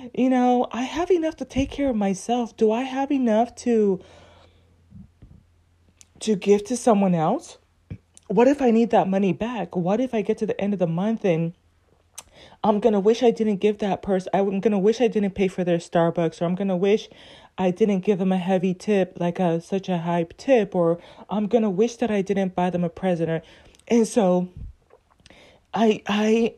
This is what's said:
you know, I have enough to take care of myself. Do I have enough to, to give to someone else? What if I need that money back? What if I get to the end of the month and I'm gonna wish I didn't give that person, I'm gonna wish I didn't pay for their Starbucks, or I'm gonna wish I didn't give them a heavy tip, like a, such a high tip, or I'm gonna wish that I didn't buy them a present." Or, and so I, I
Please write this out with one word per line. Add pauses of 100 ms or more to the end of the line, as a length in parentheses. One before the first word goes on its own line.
(120)
you
know,
I
have
enough
to
take
care
of
myself.
Do
I
have
enough
to, (2250)
to
give
to
someone
else? (720)
What
if
I
need
that
money
back?
What
if
I
get
to
the
end
of
the
month
and (1120)
I'm
gonna
wish
I
didn't
give
that
person,
I'm
gonna
wish
I
didn't
pay
for
their
Starbucks,
or
I'm
gonna
wish (500)
I
didn't
give
them
a
heavy
tip,
like
a,
such
a
high (120)
tip,
or (300)
I'm
gonna
wish
that
I
didn't
buy
them
a
present."
Or, (460)
and
so (1300)
I,
I